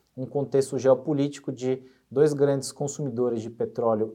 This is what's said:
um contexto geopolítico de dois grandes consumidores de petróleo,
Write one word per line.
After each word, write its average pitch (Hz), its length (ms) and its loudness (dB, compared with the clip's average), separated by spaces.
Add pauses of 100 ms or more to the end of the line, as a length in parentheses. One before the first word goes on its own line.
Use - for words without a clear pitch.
(180)
um 127 80 -6
contexto 135 520 0
geopolítico 139 720 2
de 131 320 -4 (280)
dois 147 240 4
grandes 139 400 0
consumidores 123 680 -4
de 110 80 -10
petróleo, 113 640 -2